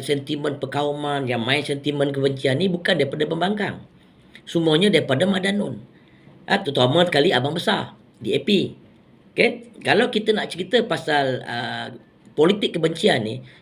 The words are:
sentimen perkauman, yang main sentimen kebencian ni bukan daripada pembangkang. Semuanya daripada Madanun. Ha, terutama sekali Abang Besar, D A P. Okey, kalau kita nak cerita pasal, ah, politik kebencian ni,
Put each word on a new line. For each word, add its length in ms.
sentimen 560
perkauman, 640
yang 160
main 240
sentimen 480
kebencian 480
ni 80
bukan 240
daripada 320
pembangkang. 560
Semuanya 480
daripada 320
Madanun. 560
Ha, 160
terutama 480
sekali 240
Abang 240
Besar, 400
D 160
A 80
P. 320
Okey, 420
kalau 240
kita 260
nak 160
cerita 320
pasal, 640
ah, 480
politik 420
kebencian 480
ni, 220